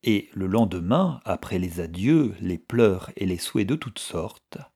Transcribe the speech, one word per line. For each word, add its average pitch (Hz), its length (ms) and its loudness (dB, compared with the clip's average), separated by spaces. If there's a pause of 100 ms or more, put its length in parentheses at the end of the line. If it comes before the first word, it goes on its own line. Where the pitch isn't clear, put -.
et 104 300 2
le 95 120 -4
lendemain, 92 800 2
après - 320 -4
les 90 220 -4
adieux, 101 600 2
les 90 200 -4
pleurs 110 560 2
et 101 100 -4
les 90 120 0
souhaits 107 300 -2
de 127 80 0
toutes 139 240 -10
sortes - 580 -10 (180)